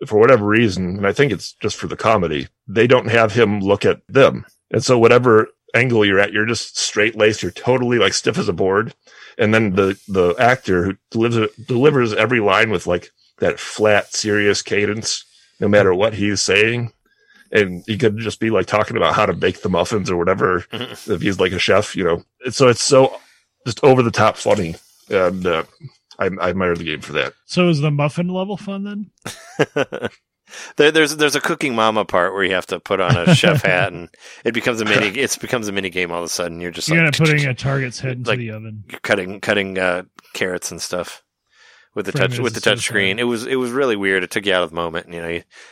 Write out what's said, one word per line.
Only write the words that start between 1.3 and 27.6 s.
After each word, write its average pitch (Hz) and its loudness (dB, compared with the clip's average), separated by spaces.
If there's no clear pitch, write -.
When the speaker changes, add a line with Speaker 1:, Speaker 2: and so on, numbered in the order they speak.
Speaker 1:
it's - -10
just - -6
for - -8
the 82 -10
comedy, 80 0
they 110 2
don't 120 4
have 113 4
him 104 2
look 98 0
at 92 2
them. 78 2
And 117 0
so 127 2
whatever 117 6
angle 117 2
you're 98 2
at, 101 2
you're 104 -2
just 113 -6
straight-laced, 107 0
you're 90 -6
totally, 123 0
like, 98 2
stiff - -2
as 175 -2
a 98 0
board. 98 0
And 107 2
then 110 2
the, 98 2
the 90 2
actor 117 2
who 95 -4
delivers, 113 0
delivers 127 2
every 110 0
line 104 4
with, 87 -2
like, 90 -2
that 90 -2
flat, 104 0
serious 104 0
cadence, 104 -4
no 110 0
matter 101 4
what 107 0
he's 101 -2
saying. 113 0
And 90 0
he 110 -4
could 107 0
just 110 -8
be, 113 -2
like, 95 0
talking 107 -2
about 85 2
how 107 2
to 95 0
bake 95 -2
the 104 -4
muffins 92 0
or 90 -2
whatever, 90 0
Speaker 2:
Mm-hmm. 113 -10
Speaker 1:
if 85 -4
he's, 95 -2
like, 95 0
a 90 -4
chef, 101 0
you 95 -4
know. 85 -2
And 127 -8
so 131 4
it's 117 2
so 131 4
just - -4
over-the-top 120 4
funny. 101 0
And, 92 0
uh, 82 0
I, 98 -2
I 90 0
admire 90 -2
the 85 -8
game 78 -8
for 69 -12
that. 69 -4
Speaker 3:
So 180 0